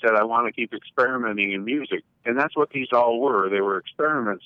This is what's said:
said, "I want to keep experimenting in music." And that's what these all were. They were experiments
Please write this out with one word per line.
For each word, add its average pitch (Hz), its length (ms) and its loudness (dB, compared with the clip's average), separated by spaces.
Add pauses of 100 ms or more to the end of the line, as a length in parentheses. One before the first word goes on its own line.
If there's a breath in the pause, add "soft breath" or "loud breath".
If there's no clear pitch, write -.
said, 113 140 4
"I 107 80 4
want 117 240 0
to 107 60 -6
keep 117 200 -6
experimenting 113 800 -2
in 98 140 -4
music." 120 400 -4 (180)
And 120 160 -2
that's 151 160 -2
what 147 140 0
these 131 240 -6
all 120 260 4
were. 110 300 2
They 98 100 0
were 98 180 0
experiments 123 680 -4